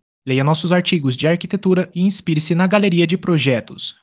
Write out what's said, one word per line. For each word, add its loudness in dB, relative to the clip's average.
Leia 0
nossos 0
artigos 0
de -2
arquitetura 0
e -2
inspire-se 0
na 2
galeria 2
de -2
projetos, -2